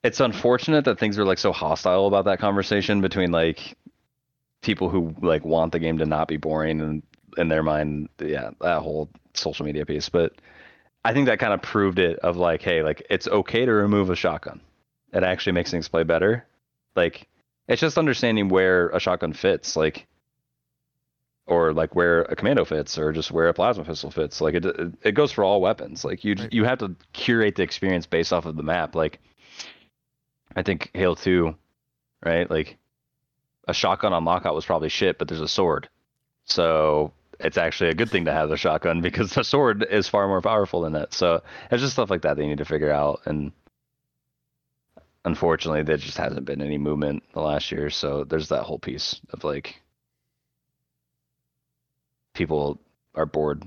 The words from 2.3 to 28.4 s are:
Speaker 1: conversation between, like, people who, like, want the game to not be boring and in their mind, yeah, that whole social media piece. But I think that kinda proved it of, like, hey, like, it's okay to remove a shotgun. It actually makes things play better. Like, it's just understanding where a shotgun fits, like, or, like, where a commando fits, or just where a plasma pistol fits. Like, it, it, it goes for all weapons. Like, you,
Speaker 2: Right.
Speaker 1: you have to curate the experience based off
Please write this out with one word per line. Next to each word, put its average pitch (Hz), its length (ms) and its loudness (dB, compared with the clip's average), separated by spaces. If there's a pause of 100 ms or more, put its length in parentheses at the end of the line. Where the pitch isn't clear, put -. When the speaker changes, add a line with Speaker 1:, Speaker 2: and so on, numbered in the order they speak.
Speaker 1:
conversation 101 640 2
between, 90 300 0
like, 82 440 0 (840)
people 92 280 -2
who, 82 320 -2
like, 80 220 2
want 80 280 0
the 85 80 -2
game 82 180 -2
to 78 80 0
not 78 220 0
be 78 100 -4
boring 78 440 -2
and 78 220 -6 (340)
in 85 100 0
their 78 160 2
mind, 76 460 -2 (100)
yeah, 69 300 -6 (120)
that 82 200 0
whole 76 280 -6 (240)
social - 320 -6
media 73 200 -4
piece. 73 240 -6
But 85 240 2 (720)
I 113 80 2
think 135 140 4
that 110 120 2
kinda 104 200 2
proved 98 400 0
it 85 200 2
of, 87 180 0
like, 85 240 2
hey, 82 220 0
like, 76 260 -2
it's - 180 -2
okay 113 380 2
to 123 60 4
remove 101 380 4
a 85 60 2
shotgun. 78 460 -4 (520)
It 95 100 2
actually 92 300 0
makes 87 180 0
things 85 160 -4
play 82 160 0
better. 90 420 2 (500)
Like, 85 320 -2 (400)
it's 117 140 2
just 156 180 0
understanding 113 500 2
where 92 400 4
a 90 100 0
shotgun 87 320 -2
fits, - 440 -2
like, 78 320 -2 (1400)
or, 85 280 4
like, 80 220 -2
where 85 280 4
a - 120 -4
commando 107 300 2
fits, 76 320 -4
or 78 140 0
just 78 200 -4
where 82 160 4
a 85 60 4
plasma 98 300 0
pistol 78 280 -8
fits. 76 300 -4
Like, 80 140 2
it, 85 100 0
it, 85 280 -4 (100)
it 107 100 2
goes 147 180 2
for 107 120 0
all 98 180 4
weapons. - 420 -2
Like, - 200 -6
you, 104 140 2
Speaker 2:
Right. 107 140 -8
Speaker 1:
you 113 120 2
have 127 160 2
to 92 160 -6 (180)
curate 113 420 2
the 95 80 0
experience 90 440 -2
based 82 260 0
off 85 120 0